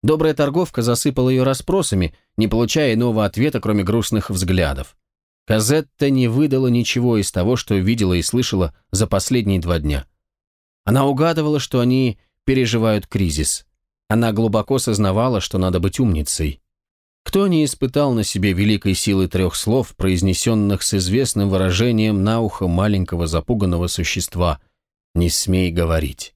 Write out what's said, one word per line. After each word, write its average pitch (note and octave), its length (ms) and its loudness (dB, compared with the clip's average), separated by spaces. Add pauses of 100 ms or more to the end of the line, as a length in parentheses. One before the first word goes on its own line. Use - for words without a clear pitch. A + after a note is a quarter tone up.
Добрая D#3 320 2
торговка C#3+ 480 -2
засыпала B2 480 0
её C3 140 2
расспросами, C3 720 -2 (220)
не A2 100 2
получая A#2 460 0
иного A2 320 0
ответа, A#2+ 340 -2
кроме G#2 240 0
грустных G#2+ 460 -2
взглядов. F2+ 680 -2 (500)
Казетта C#3 640 0
не C3 180 2
выдала C3 400 2
ничего A#2+ 500 2
из G2 140 -2
того, G2 240 0
что G#2+ 200 -2
видела G2 380 2
и F2 80 2
слышала G2+ 540 -2 (160)
за G2 160 0
последние G2+ 520 0
два E2+ 200 -2
дня. D2 280 -4 (760)
Она C3 220 2
угадывала, D3+ 540 0
что B2+ 200 -2
они B2+ 400 0 (260)
переживают A2+ 600 0
кризис. D#2 580 -2 (420)
Она A2+ 240 0
глубоко A2 480 0
сознавала, G#2+ 600 0
что - 160 -6
надо F#2 220 0
быть F#2 200 -2
умницей. D#2 600 -2 (640)
Кто G3 240 0
не D#3+ 180 2
испытал C#3 480 0
на A2+ 100 0
себе G2 300 0
великой G2 420 0
силы F#2+ 320 0
трёх F#2 280 0
слов, - 400 -2
произнесённых F#2+ 880 0
с - 140 -4
известным G2+ 540 0
выражением G2+ 720 0
на A2 160 0
ухо G#2 280 -2
маленького F2+ 600 0
запуганного F2 600 0
существа: F2 720 -4 (520)
«Не E2+ 160 2
смей F#2 420 0
говорить». E2 640 -4